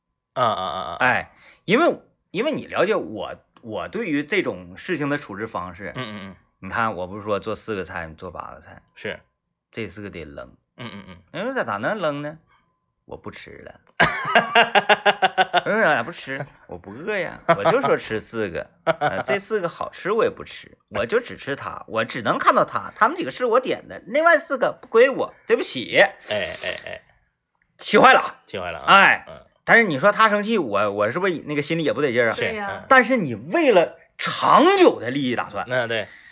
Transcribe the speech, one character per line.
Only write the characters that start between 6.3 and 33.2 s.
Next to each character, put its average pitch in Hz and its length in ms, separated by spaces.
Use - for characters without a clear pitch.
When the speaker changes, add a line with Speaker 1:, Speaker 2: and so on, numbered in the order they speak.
Speaker 1:
嗯。 - 60
Speaker 2:
你 95 80
看， 110 260
我 90 120
不 98 120
是 101 60
说 104 140
做 104 160
四 107 200
个 92 100
菜， 85 220
你 80 80
做 90 160
八 - 240
个 - 60
菜。 - 220
Speaker 1:
是。 - 260
Speaker 2:
这 110 180
四 95 140
个 98 80
得 85 140
扔。 69 320
Speaker 1:
嗯， - 160
嗯， 101 160
嗯。 85 80
Speaker 2:
你 160 100
说 262 120
咋， 220 100
咋 107 140
能 160 200
扔 147 240
呢？ 151 160
我 - 120
不 - 140
吃 - 200
了。 - 80
Speaker 1:
<laughs> - 1700
Speaker 2:
我 170 60
说 214 120
：“咋 143 200
不 160 100
吃？ 135 320
我 90 120
不 98 140
饿 185 240
呀。” 170 240
我 196 80
就 202 180
说 151 140
吃 110 240
四 110 280
个。 82 180
呃， - 380
这 202 160
四 202 220
个 170 80
好 - 220
吃 - 220
我 220 120
也 110 60
不 - 140
吃， - 320
我 101 160
就 220 160
只 147 160
吃 - 200
它， - 320
我 110 160
只 127 180
能 151 160
看 302 160
到 196 100
它， - 320
他 220 120
们 339 80
几 339 80
个 262 60
是 254 140
我 240 160
点 175 280
的， 92 180
另 277 180
外 330 140
四 285 180
个 180 240
不 - 80
归 247 220
我， - 240
对 226 100
不 311 60
起。 113 360
Speaker 1:
哎， - 180
哎， - 240
哎。 - 140
Speaker 2:
气 - 200
坏 262 140
了。 - 240
Speaker 1:
气 104 120
坏 90 120
了 80 80
啊。 151 160
Speaker 2:
哎。 165 340
Speaker 1:
嗯。 71 120
Speaker 2:
但 190 140
是 233 60
你 156 140
说 202 140
他 214 160
生 208 140
气， 214 160
我， 104 320
我 104 200
是 151 80
不 196 100
是 170 180
那 147 80
个 143 80
心 165 160
里 160 60
也 143 80
不 113 80
得 143 120
劲 120 100
儿 113 80
啊？ - 20
Speaker 1:
是。 - 80
Speaker 3:
对 110 140
呀。 104 160
Speaker 1:
嗯。 98 180
Speaker 2:
但 262 160
是 254 120
你 147 180